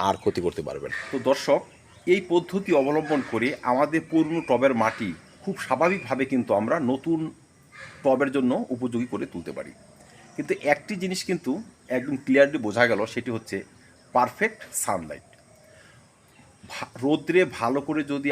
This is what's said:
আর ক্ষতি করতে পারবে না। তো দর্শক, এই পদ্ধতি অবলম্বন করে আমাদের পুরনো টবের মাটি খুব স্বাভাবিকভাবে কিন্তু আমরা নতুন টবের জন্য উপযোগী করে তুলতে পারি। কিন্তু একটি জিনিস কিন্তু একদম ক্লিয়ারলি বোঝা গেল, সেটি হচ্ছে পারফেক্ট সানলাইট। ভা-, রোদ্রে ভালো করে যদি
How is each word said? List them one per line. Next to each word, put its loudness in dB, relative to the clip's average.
আর 2
ক্ষতি -2
করতে -4
পারবে -8
না। -10
তো -4
দর্শক, 2
এই 4
পদ্ধতি 0
অবলম্বন 2
করে 0
আমাদের 2
পুরনো 2
টবের 4
মাটি 0
খুব -6
স্বাভাবিকভাবে 0
কিন্তু 0
আমরা 0
নতুন -2
টবের 4
জন্য 2
উপযোগী -4
করে -4
তুলতে -10
পারি। -12
কিন্তু -4
একটি -8
জিনিস -4
কিন্তু -2
একদম -4
ক্লিয়ারলি 6
বোঝা 2
গেল, 0
সেটি -6
হচ্ছে -6
পারফেক্ট 0
সানলাইট। -6
ভা-, -10
রোদ্রে 2
ভালো 0
করে -2
যদি -2